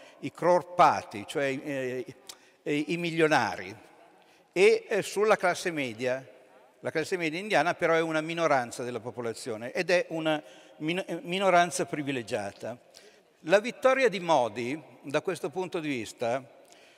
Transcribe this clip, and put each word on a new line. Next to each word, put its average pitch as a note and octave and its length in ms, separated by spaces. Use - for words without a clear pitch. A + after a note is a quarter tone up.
i C#3 120
crorpati, D3 920
cioè, C#3 360
eh, C3 420
i, D3+ 300
i E3+ 40
milionari, D3+ 760
e, G#3+ 360
eh, G3+ 140
sulla G#3 340
classe F3+ 340
media. B2+ 560
La B2 100
classe D#3+ 260
media E3 220
indiana F3 360
però E3 200
è E3 60
una D#3+ 200
minoranza D3+ 640
della A#2+ 160
popolazione A#2 720
ed F3+ 180
è F3+ 200
una D#3+ 320
min-, E3+ 280
eh, F3 160
minoranza F3 640
privilegiata. A#2+ 920
La F3+ 180
vittoria B3+ 480
di F#3+ 120
Modi, B2+ 600
da D3 200
questo E3+ 280
punto F3+ 300
di D3+ 80
vista, B2 560